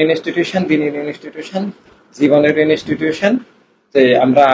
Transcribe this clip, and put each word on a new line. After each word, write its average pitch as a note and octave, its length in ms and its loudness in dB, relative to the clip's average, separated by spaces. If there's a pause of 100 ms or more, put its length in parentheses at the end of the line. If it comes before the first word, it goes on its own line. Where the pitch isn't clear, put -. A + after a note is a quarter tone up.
ইনস্টিটিউশন, E3 640 -2
দিনের D3+ 240 -2 (100)
ইনস্টিটিউশন, D#3 580 -10 (560)
জীবনের D3 380 2 (100)
ইনস্টিটিউশন, D#3 680 -2 (600)
যে C#3 80 4 (220)
আমরা C3 300 4